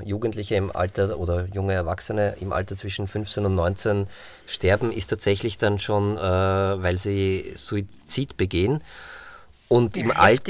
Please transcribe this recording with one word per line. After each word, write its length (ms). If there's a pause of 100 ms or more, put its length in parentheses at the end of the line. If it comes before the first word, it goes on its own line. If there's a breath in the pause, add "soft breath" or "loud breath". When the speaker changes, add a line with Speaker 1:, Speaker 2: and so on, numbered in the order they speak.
Speaker 1:
Jugendliche 500
im 200
Alter 440
oder 340
junge 200
Erwachsene 680
im 140
Alter 240
zwischen 320
fünfzehn 380
und 80
neunzehn 520 (400 loud breath)
sterben, 460
ist 160
tatsächlich 500
dann 200
schon, 380
äh, 40
weil 760
sie 580
Suizid 800
begehen. 480 (840 loud breath)
Und 300
Speaker 2:
Ja, 60
Speaker 1:
im 80
Speaker 2:
heftig. 120 (280)